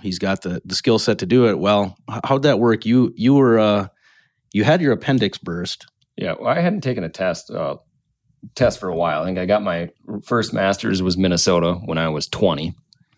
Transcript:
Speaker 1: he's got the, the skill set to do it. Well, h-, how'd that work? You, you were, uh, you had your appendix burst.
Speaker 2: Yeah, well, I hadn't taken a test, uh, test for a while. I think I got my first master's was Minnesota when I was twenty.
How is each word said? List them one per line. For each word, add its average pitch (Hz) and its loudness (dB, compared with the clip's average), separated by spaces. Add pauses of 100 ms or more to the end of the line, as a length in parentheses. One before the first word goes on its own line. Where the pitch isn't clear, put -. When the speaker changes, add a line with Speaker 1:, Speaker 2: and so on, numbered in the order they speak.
Speaker 1:
he's 95 -6
got 98 -2
the, 90 -6
the 92 -8
skill 113 2
set 107 0
to - -4
do 120 4
it. 101 0
Well, 101 0 (140)
h-, 113 -8
how'd 135 0
that 139 4
work? 117 2
You, 120 4
you 127 4
were, 127 6
uh, 104 2 (680)
you 101 2
had 165 4
your 143 2
appendix 107 0
burst. - -10 (300)
Speaker 2:
Yeah, 87 -6
well, - -4
I 147 0
hadn't 175 0
taken 120 -4
a 82 -6
test, 92 -6
uh, 71 -6 (800)
test 117 0
for 95 -6
a 85 -4
while. 80 -2
I 87 -4
think 92 -4
I 90 -4
got 104 2
my 85 -4 (340)
first 92 -2
master's 98 0
was 90 0
Minnesota 87 2
when 82 -6
I 82 -2
was 78 -6
twenty. 85 -2 (440)